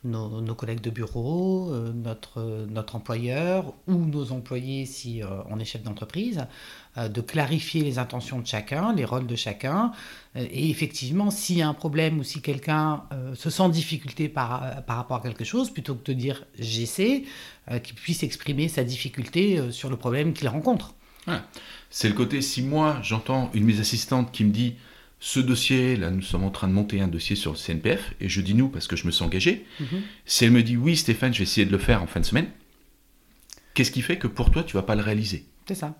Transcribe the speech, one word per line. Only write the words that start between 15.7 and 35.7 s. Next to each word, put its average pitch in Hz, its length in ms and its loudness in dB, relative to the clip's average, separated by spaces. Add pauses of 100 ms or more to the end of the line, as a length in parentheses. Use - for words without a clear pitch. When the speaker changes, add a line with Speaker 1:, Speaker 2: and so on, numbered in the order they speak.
Speaker 1:
plutôt 135 260 -6
que 120 140 -8
de 131 40 2
dire « 131 300 -2 (140)
j'essaie », 127 680 0 (460)
euh, 120 80 -2
qu'il - 160 -10
puisse - 280 -2
exprimer 147 460 -2
sa 139 160 0
difficulté, 135 760 0
euh, 123 120 -2
sur 131 200 -8
le 123 60 -2
problème 139 360 0
qu'il 143 160 -2
rencontre. 156 460 0 (320)
Speaker 2:
Ouais. 175 120 -2 (500)
C'est - 200 0
le 104 60 4
côté, 123 280 2
si - 180 -4
moi, 147 420 2
j'entends 123 520 0
une 104 80 4
de 110 40 8
mes 110 140 6
assistantes 120 520 0
qui 107 120 2
me 104 60 8
dit, « 120 240 0 (460)
Ce - 200 0
dossier, 127 560 4
là, 87 140 0
nous 95 100 2
sommes 92 240 0
en 95 60 2
train 95 180 -2
de 92 60 4
monter 101 260 2
un 95 80 2
dossier 85 280 0
sur 78 160 -2
le 76 40 -4
C - 160 -4
N 80 80 0
P - 160 2
F, » - 240 -6
et 98 80 -2
je 95 140 0
dis « 95 120 2
nous » 135 140 6
parce - 180 -6
que - 100 -2
je - 100 -2
me 85 40 2
suis - 140 0
engagé. 175 400 2 (160)
Speaker 1:
Mhm. 156 220 -4 (240)
Speaker 2:
Si - 180 4
elle 117 60 8
me 120 120 10
dit, « 120 140 2
Oui, 151 180 4
Stéphane, 123 380 2
je 117 60 0
vais 95 60 2
essayer 101 200 4
de 92 80 2
le 98 60 4
faire 107 240 4
en 82 40 -2
fin - 140 -2
de - 60 6
semaine », - 220 2 (1200)
qu'est-ce 127 180 4
qui 127 120 -2
fait 185 160 0
que - 80 -2
pour - 240 4
toi, 160 140 6
tu - 100 -8
vas 95 80 2
pas 107 140 2
le 104 60 0
réaliser ? 107 440 0 (200)
Speaker 1:
C'est 190 100 -4